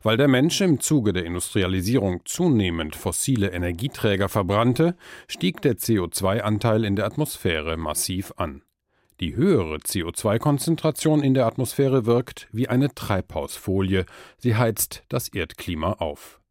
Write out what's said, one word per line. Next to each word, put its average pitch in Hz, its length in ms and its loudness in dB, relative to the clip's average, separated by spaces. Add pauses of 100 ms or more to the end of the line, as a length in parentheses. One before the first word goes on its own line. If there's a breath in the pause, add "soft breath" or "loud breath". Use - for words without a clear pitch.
Weil 110 120 4
der 139 140 4
Mensch 135 320 4
im 170 180 4
Zuge 117 320 2
der 87 140 0
Industrialisierung 92 960 0
zunehmend 92 720 0
fossile 98 540 -2
Energieträger 92 800 -2
verbrannte, 117 680 2 (320 loud breath)
stieg - 340 -4
der 120 140 2
C 110 240 0
O 87 80 -2
zwei 95 380 -2
Anteil 107 400 2
in 98 100 2
der 101 100 0
Atmosphäre 82 680 -2
massiv 82 640 -6
an. 73 240 -4 (580)
Die 85 160 -4
höhere 98 460 0
C 90 240 -4
O 85 80 -6
zwei 110 260 0
Konzentration 151 840 0
in 131 100 4
der 131 120 4
Atmosphäre 131 600 0
wirkt 120 480 0
wie 117 160 -2
eine 135 260 2
Treibhausfolie. 95 1080 -2 (320 loud breath)
Sie 120 180 0
heizt 113 540 0
das 123 180 -4
Erdklima 85 640 -4
auf. - 480 -8 (120)